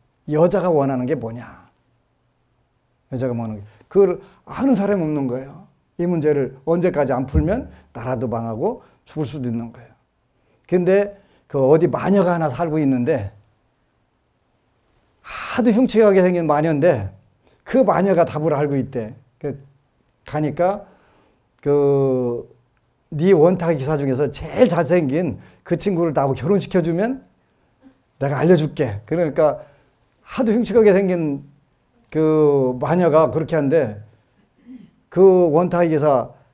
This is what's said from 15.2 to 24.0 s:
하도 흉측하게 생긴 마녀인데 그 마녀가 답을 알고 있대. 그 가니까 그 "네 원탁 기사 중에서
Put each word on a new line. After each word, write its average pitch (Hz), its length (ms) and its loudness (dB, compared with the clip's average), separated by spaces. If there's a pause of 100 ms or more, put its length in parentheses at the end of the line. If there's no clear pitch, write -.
하도 - 480 -4
흉측하게 208 520 4
생긴 175 260 0
마녀인데 151 640 0 (520)
그 - 140 -2
마녀가 185 480 2
답을 151 300 -2
알고 139 200 -2
있대. 117 380 -6 (240)
그 143 260 -10 (600)
가니까 156 600 -2 (760)
그 139 880 0 (640)
"네 170 160 2
원탁 170 460 4
기사 135 180 -4
중에서 139 360 -2